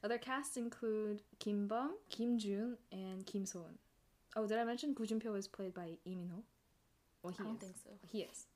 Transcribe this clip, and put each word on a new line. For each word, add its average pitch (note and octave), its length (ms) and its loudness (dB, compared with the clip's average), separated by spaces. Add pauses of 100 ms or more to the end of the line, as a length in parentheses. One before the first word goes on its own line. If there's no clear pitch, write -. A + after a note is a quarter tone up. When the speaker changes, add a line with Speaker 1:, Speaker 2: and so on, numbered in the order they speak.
Speaker 1:
Other A3+ 160 4
casts C4 380 0
include G#3+ 640 2 (180)
Kim G#3 280 4
Bum, B3 280 2 (140)
Kim A#3+ 280 4
Jun, G#3+ 400 2 (140)
and F#3+ 340 -4
Kim G3 200 0
So-eun. E3+ 320 -8 (580)
Oh, A3 120 2
did G#3+ 100 4
I A#3 60 6
mention B3 320 2
Koo A3+ 100 2
Junpyo A3 320 2
is G3 100 0
played F#3+ 280 -4
by F3 160 -4 (140)
Lee F#3 100 -4
Min-ho? F3+ 260 -4 (800)
Well, F3+ 100 -6
he F3+ 100 -8
Speaker 2:
I - 40 -2
don't A3 80 -2
Speaker 1:
is. A3+ 80 -6
Speaker 2:
think F#3 220 -10
so. G#3+ 80 -16 (200)
Speaker 1:
He G#3+ 100 0
is. - 340 -6